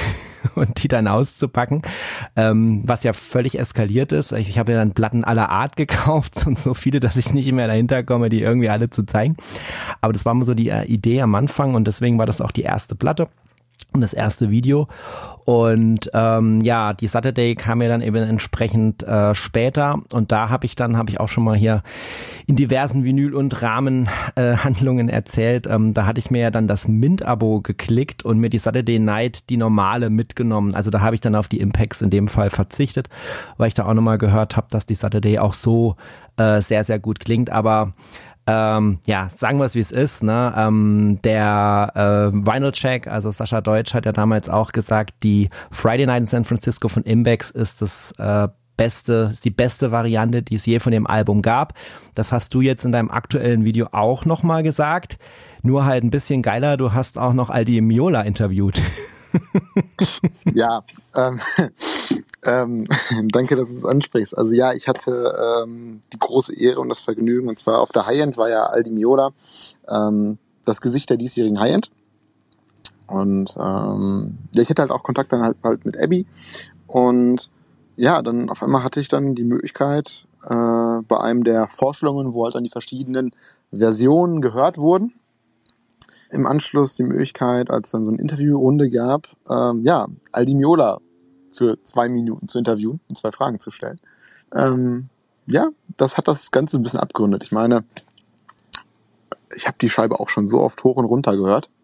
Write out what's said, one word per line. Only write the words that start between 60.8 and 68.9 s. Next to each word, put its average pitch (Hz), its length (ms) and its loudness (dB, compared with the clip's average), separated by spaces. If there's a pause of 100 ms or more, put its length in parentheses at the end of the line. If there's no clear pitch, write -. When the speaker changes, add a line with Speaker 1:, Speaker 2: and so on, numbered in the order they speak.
Speaker 2:
ähm, 127 240 0 (180)
<laughs> 160 120 0 (800)
Ähm, 120 400 0 (220)
<laughs> 110 180 0
danke, 123 300 2
dass 123 120 -2
du 123 60 -14
es 123 100 -10
ansprichst. 127 500 0
Also 113 180 2
ja, 127 200 4
ich - 140 -6
hatte, 120 760 -2
ähm, 117 380 -14 (120)
die 117 40 -16
große - 380 0
Ehre 127 240 2
und 123 100 -6
das 117 120 -6
Vergnügen, 120 480 -2
und 110 100 -8
zwar 113 220 2
auf 120 100 0
der 104 160 0
High-End 139 300 0
war 113 120 2
ja 110 180 2
Aldi 117 240 0